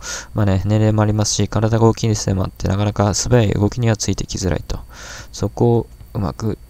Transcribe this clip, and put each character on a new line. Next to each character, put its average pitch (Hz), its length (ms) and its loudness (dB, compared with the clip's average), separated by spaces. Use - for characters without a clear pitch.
ま 110 100 0
あ - 20 2
ね、 95 200 2
年 107 120 2
齢 107 140 4
も 107 100 4
あ 104 40 2
り 107 60 2
ま 107 120 2
す - 100 -2
し、 101 140 0
体 110 300 0
が 113 80 6
大 110 80 6
き - 140 -2
い 107 60 2
せ - 160 -2
い 98 40 0
も 95 100 -2
あ - 40 -4
っ - 20 -12
て、 - 180 -6
な 95 80 0
か 104 80 0
な 104 80 0
か 104 220 2
素 - 160 -4
早 120 120 6
い 101 100 2
動 104 180 2
き - 100 -6
に 117 80 2
は 110 80 2
つ - 140 -4
い 95 40 0
て - 120 -6
き - 120 -6
づ 92 120 -2
ら - 60 0
い - 120 -6
と。 - 100 -6
そ - 160 -4
こ 117 300 2
を - 80 -4
う - 60 -6
ま 87 120 -4
く - 260 -6